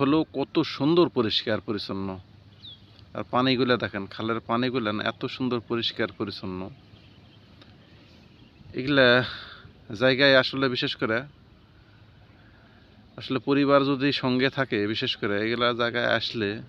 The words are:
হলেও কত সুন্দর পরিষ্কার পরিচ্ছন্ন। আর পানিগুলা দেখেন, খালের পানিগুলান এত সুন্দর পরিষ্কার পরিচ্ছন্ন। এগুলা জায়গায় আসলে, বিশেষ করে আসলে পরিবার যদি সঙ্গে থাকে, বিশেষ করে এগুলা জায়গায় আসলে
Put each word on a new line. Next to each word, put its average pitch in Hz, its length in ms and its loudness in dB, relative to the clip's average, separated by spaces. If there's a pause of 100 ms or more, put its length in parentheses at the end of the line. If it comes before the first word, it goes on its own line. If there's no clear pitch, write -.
হলেও 143 220 2 (140)
কত 135 180 -6 (220)
সুন্দর 160 300 4 (100)
পরিষ্কার 110 500 0
পরিচ্ছন্ন। 98 420 -6 (1080)
আর 113 60 -8 (100)
পানিগুলা 123 500 2
দেখেন, 101 200 -6 (120)
খালের 113 240 -4 (100)
পানিগুলান 117 480 -2 (140)
এত - 120 -10 (140)
সুন্দর 123 220 -2 (120)
পরিষ্কার 117 380 -4 (100)
পরিচ্ছন্ন। 98 420 -8 (2250)
এগুলা 131 300 4 (960)
জায়গায় 135 400 6
আসলে, 135 320 -2
বিশেষ 135 260 -4
করে 113 180 0 (2000)
আসলে 131 200 -4 (100)
পরিবার 139 320 6 (100)
যদি 135 180 2 (140)
সঙ্গে 127 260 2 (100)
থাকে, 127 200 0 (140)
বিশেষ 120 280 -4
করে 104 140 -2 (100)
এগুলা 120 240 0 (120)
জায়গায় 120 380 0
আসলে 110 300 -4 (200)